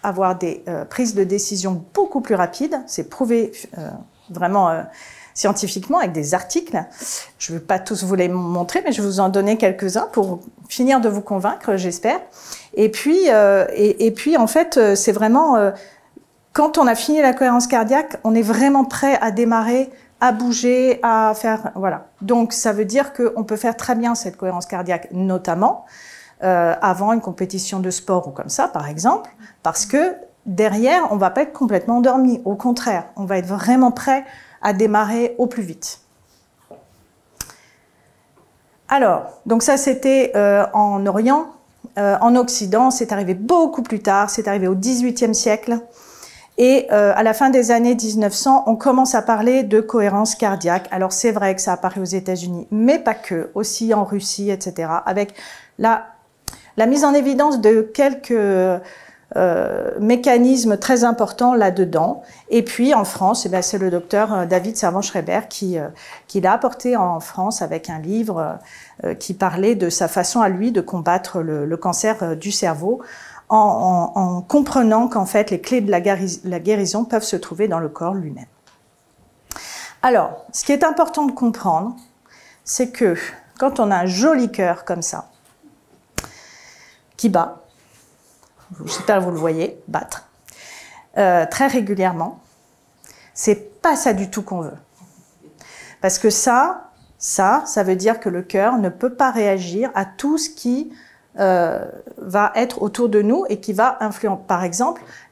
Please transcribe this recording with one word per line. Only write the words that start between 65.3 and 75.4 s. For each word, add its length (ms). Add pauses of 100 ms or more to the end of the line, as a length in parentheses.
qui, 280
euh, 120 (380)
qui 120
l'a 140
apporté 420
en 240
France 420
avec 280
un 100
livre, 600 (440)
euh, 100
qui 200
parlait 420
de 140
sa 180
façon 320
à 80
lui 240
de 80
combattre 640
le, 240
le 120
cancer, 440
euh, 140
du 160
cerveau, 500 (480)
en, 80 (580)
en, 60
en 200
comprenant 680
qu'en 160
fait, 260